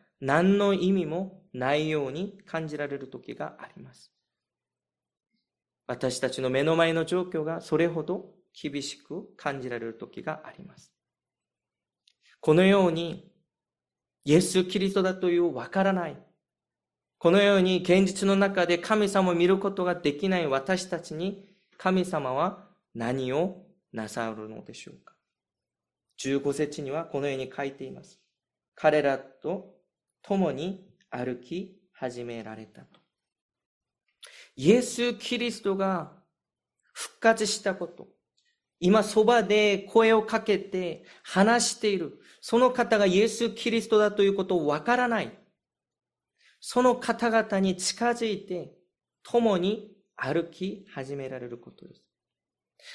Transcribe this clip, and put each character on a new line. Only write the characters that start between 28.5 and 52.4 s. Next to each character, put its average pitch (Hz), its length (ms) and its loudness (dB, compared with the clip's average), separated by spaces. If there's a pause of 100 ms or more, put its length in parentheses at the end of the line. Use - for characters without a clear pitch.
彼 151 260 4
ら 139 160 2
と - 560 -10 (480)
共 190 300 0
に 165 340 -8 (240)
歩 123 280 -6
き - 400 -12 (160)
始 120 320 -10
め 117 180 -12
ら 110 120 -14
れ 110 100 -18
た - 160 -20
と。 - 180 -20 (1600)
イ 143 140 4
エ 240 100 6
ス・ 240 340 -4
キ - 220 -6
リ 240 120 -4
ス - 120 -12
ト 196 160 -4
が 190 340 -4 (800)
復 - 300 -16
活 220 240 4
し - 140 -4
た 190 140 -2
こ 175 140 -8
と、 - 220 -18 (720)
今 202 200 6
そ 214 220 2
ば 226 200 6
で 202 360 2
声 226 320 4
を 220 120 4
か 220 180 -2
け 202 180 0
て 180 460 -8 (180)
話 226 460 4
し - 60 -8
て 214 140 -2
い 196 80 0
る、 156 220 -8 (220)
そ 233 180 0
の 254 120 6
方 226 260 0
が 202 80 4
イ 185 160 4
エ 226 80 4
ス・ 226 220 -4
キ - 200 -4
リ 220 100 0
ス - 60 -8
ト 220 100 4
だ 208 140 4
と 208 120 2
い 196 40 6
う 196 80 2
こ 196 80 -2
と 185 140 0
を 151 100 0
わ 147 140 0
か 247 160 2
ら 247 100 2
な 226 140 0
い、 113 100 -8 (1300)
そ - 160 0
の 247 140 4
方 233 340 -2
々 220 300 2
に 190 160 2
近 - 360 -4
づ 240 140 -2
い 196 200 -4
て、 175 280 -10 (480)
共 226 360 2
に 196 340 -2 (240)
歩 147 300 -2
き 196 480 -10
始 139 240 -10
め 135 100 -10
ら 131 100 -10
れ 120 120 -12
る 120 80 -14
こ - 140 -20
と - 140 -20
で - 100 -20
す。 - 60 -20 (920)